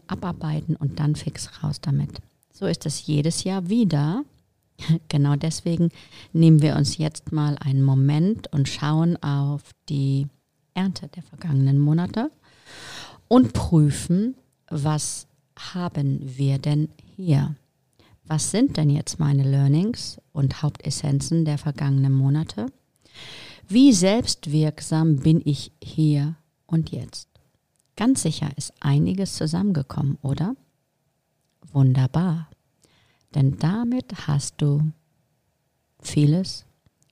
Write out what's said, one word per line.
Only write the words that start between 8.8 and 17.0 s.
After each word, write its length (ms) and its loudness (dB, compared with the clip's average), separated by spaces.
auf 380 -2
die 400 0
Ernte 340 -4
der 160 -18
vergangenen 560 0
Monate 500 0
und 260 6
prüfen, 840 2
was 580 -4
haben 600 -4
wir 200 0
denn 320 -2